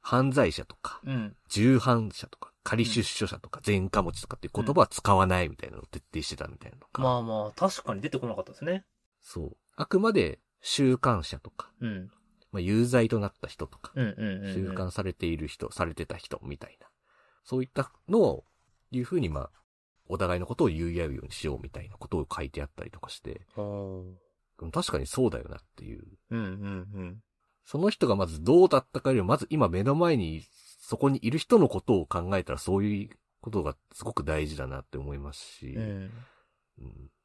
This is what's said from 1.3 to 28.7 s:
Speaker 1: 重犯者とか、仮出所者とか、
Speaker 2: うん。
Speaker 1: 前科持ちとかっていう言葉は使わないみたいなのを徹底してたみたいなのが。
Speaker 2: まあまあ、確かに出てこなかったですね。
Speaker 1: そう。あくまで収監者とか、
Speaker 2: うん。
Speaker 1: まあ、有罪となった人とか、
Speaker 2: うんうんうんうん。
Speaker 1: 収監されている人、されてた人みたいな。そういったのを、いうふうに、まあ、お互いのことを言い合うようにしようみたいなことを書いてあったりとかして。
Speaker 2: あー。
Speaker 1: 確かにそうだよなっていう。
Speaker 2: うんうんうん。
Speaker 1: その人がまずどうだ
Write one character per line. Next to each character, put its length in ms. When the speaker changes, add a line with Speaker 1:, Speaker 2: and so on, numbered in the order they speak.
Speaker 1:
重 300
犯 340
者 160
と 100
か、 140
仮 240
出 160
所 240
者 120
と 120
か、 140
Speaker 2:
う 60
ん。 20
Speaker 1:
前 180
科 120
持 100
ち 100
と 60
か 100
っ 20
て 80
い 20
う 40
言 200
葉 60
は 60
使 280
わ 120
な 160
い 80
み 60
た 100
い 40
な 60
の 60
を 40
徹 160
底 100
し 80
て 60
た 120
み 80
た 100
い 40
な 80
の 120
が。 140
Speaker 2:
ま 140
あ 40
ま 260
あ、 40
確 320
か 100
に 60
出 80
て 100
こ 80
な 80
か 60
っ 40
た 80
で 60
す 60
ね。 200
Speaker 1:
そ 240
う。 120
あ 100
く 140
ま 120
で 280
収 360
監 280
者 160
と 100
か、 300
Speaker 2:
う 60
ん。 240
Speaker 1:
ま 60
あ、 20
有 240
罪 240
と 100
な 100
っ 120
た 80
人 180
と 120
か、 180
Speaker 2:
う 60
ん 80
う 40
ん 40
う 240
ん 40
う 40
ん。 40
Speaker 1:
収 220
監 160
さ 100
れ 100
て 140
い 100
る 120
人、 240
さ 140
れ 80
て 120
た 80
人 300
み 140
た 100
い 120
な。 60
そ 160
う 60
い 20
っ 20
た 220
の 120
を、 240
い 80
う 40
ふ 100
う 60
に、 80
ま 120
あ、 100
お 120
互 180
い 40
の 60
こ 80
と 100
を 40
言 260
い 80
合 40
う 80
よ 80
う 40
に 60
し 140
よ 100
う 60
み 80
た 100
い 80
な 80
こ 100
と 120
を 120
書 120
い 80
て 100
あ 60
っ 40
た 140
り 60
と 100
か 80
し 120
て。 260
Speaker 2:
あ 40
ー。 540
Speaker 1:
確 220
か 60
に 80
そ 200
う 40
だ 100
よ 80
な 80
っ 40
て 80
い 140
う。 60
Speaker 2:
う 60
ん 20
う 40
ん 40
う 100
ん。 180
Speaker 1:
そ 140
の 100
人 180
が 80
ま 120
ず 180
ど 220
う 20
だ 100